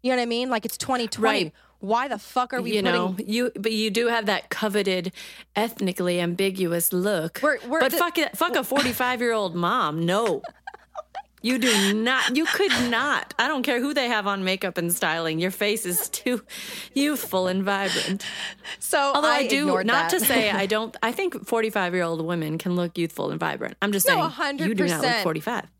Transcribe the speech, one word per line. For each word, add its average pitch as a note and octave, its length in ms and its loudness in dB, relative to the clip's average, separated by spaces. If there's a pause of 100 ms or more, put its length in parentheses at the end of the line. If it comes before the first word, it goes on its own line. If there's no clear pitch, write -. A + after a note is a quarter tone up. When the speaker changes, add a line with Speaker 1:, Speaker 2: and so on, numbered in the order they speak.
Speaker 1:
You B3 100 2
know B3+ 40 4
what B3 60 2
I A#3+ 40 0
mean? A#3+ 240 -2
Like, A3+ 160 0
it's - 100 -6
twenty B3 320 -2
twenty. G#3+ 360 2
Speaker 2:
Right. D3+ 80 -8 (280)
Speaker 1:
Why A3+ 280 0
the A3+ 100 -6
fuck - 340 -2
are B3 100 -2
we A#3 140 -2
Speaker 2:
You G#3 60 2
Speaker 1:
putting F3+ 180 4
Speaker 2:
know, F3+ 240 0
you, A#3+ 320 0
but A3 160 -2
you A3 180 2
do A3+ 180 2
have A3+ 180 2
that G3+ 240 0
coveted F#3+ 640 0 (420)
ethnically F3+ 680 0
ambiguous F3 720 0
look. F3+ 480 0
Speaker 1:
We're, C#4+ 180 2 (100)
we're D4+ 100 0
Speaker 2:
But C4+ 140 4
Speaker 1:
the E4 60 0
Speaker 2:
fuck E4+ 200 2
it, - 180 0
fuck F4 200 0
a C4+ 80 2
forty-five-year-old A#3+ 920 0
mom. F3 500 0
No. F#3+ 400 2
Speaker 1:
<laughs> - 60 -12 (880)
Speaker 2:
You B3 180 2
do G#3 360 4
not, B3+ 420 0
you D#4+ 100 2
could F#4+ 260 2 (180)
not. A#3+ 480 0
I A#3 80 4
don't C#4 160 0
care A#3+ 160 2
who C#4+ 160 -2
they B3+ 140 2
have G#3+ 180 0
on G3 160 0
makeup F#3+ 340 -2
and E3+ 160 0
styling. D#3+ 460 0
Your F3+ 140 0
face G#3 340 -2
is F3 220 -2
too - 340 -2 (520)
youthful C4+ 520 0
and F#3 160 0
vibrant. G3 640 -2 (540)
Speaker 1:
So - 180 0 (160)
Speaker 2:
Although D4 140 2
Speaker 1:
I - 80 4
Speaker 2:
I C#4 100 2
do, C#4 140 2
Speaker 1:
ignored C4+ 260 2
Speaker 2:
not C#4+ 240 2
Speaker 1:
that. F4+ 80 2
Speaker 2:
to A3+ 60 0
say A3 260 4
Speaker 1:
<laughs> F#3+ 120 0
Speaker 2:
I G3 40 0
don't, A3 340 -2
I A#3 120 0
think E4+ 340 -4
forty-five-year-old F3+ 800 0
women E3 320 -2
can F3+ 160 -2
look F3 240 -2
youthful - 320 -2
and D#3 80 -4
vibrant. D#3+ 420 -4
I'm G3+ 120 0
just G3 160 2
Speaker 1:
No, C5 60 6
Speaker 2:
saying, - 100 2
Speaker 1:
a - 40 0
hundred C#4+ 400 -2
Speaker 2:
you - 60 0
do - 120 2
not E3 140 0
look - 60 0
Speaker 1:
percent. A#3 160 2
Speaker 2:
forty-five. E3+ 440 -4 (140)